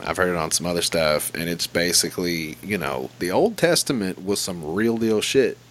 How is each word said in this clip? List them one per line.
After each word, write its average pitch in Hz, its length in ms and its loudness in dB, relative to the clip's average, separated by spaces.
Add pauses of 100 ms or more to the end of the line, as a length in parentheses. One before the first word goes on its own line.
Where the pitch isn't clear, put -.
I've 85 120 -4
heard 92 120 2
it 87 80 0
on 80 140 -2
some - 140 -2
other 87 160 0
stuff, 78 540 0
and 82 140 -4
it's 85 180 -4
basically, 85 960 0
you 98 140 -2
know, 69 320 -4 (100)
the 87 120 -2
Old 180 260 2
Testament 123 680 0
was 98 160 0
some 82 340 -6
real 113 240 2
deal 110 240 2
shit. 123 360 2 (140)